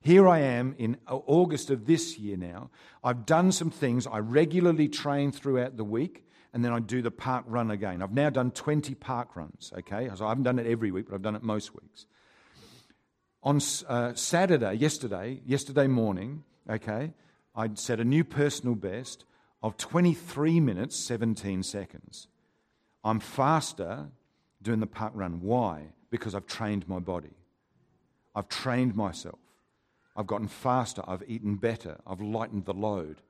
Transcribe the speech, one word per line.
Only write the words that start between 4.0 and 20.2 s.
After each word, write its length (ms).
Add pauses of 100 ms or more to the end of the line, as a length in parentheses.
I 120
regularly 720
train 440
throughout 440
the 80
week, 400 (300)
and 100
then 80
I 80
do 220
the 80
park 360
run 240
again. 320
I've 120
now 160
done 220
twenty 420
park 420
runs, 420
okay? 360
So 120
I 20
haven't 160
done 140
it 80
every 240
week, 180
but 60
I've 80
done 140
it 60
most 320
weeks. 320 (1400)
On 140
s-, 320
uh, 260
Saturday, 600
yesterday, 720
yesterday 420
morning, 580 (240)
okay, 440 (420)
I'd 240
set 220
a 40
new 200
personal 500
best 500 (380)
of 140
twenty-three 840